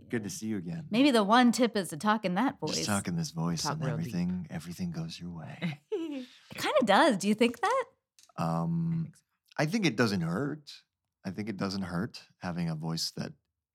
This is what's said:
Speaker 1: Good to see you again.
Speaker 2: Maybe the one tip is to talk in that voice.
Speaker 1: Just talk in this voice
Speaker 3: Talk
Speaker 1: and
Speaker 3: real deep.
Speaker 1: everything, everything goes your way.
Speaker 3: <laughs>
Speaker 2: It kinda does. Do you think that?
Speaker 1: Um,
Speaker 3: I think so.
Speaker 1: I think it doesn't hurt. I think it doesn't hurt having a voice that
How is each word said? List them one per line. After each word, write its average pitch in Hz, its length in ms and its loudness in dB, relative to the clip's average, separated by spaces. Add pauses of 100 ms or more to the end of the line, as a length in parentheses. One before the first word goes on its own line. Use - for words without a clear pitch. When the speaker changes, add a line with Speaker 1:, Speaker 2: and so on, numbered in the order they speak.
Speaker 1:
Good 113 140 -2
to 98 80 -6
see - 160 -8
you 110 100 -2
again. 82 340 -6
Speaker 2:
Maybe 269 200 4
the 226 140 4
one 240 260 6
tip 233 260 2
is 180 120 -2
to 160 80 -8
talk 214 280 2
in 180 120 0
that 247 240 0
voice. 156 160 -2
Speaker 1:
Just - 100 -2
talk 104 220 0
in 85 80 -2
this 82 160 -2
voice 82 320 -2
Speaker 3:
Talk 143 80 -2
Speaker 1:
and - 120 -6
Speaker 3:
real - 120 0
deep. - 100 -4
Speaker 1:
everything, 90 440 -2
everything 87 420 -8
goes 82 280 -8
your 87 100 -10
way. 143 520 -8
Speaker 3:
<laughs> - 60 -20 (600)
Speaker 2:
It - 120 -10
kinda 523 240 2
does. 214 320 6
Do 196 100 0
you 214 60 4
think 240 260 2
that? 494 240 2 (540)
Speaker 1:
Um, 82 580 0
Speaker 3:
I - 60 -2
think - 120 -10
so. - 80 -20 (360)
Speaker 1:
I 151 80 0
think 190 200 -2
it 113 100 2
doesn't 101 260 4
hurt. 135 480 -4 (540)
I 95 60 -6
think 104 200 -6
it 98 80 -8
doesn't 98 240 -4
hurt 87 380 -4 (180)
having 85 320 -4
a 80 40 -2
voice 82 440 -4
that - 140 -8 (420)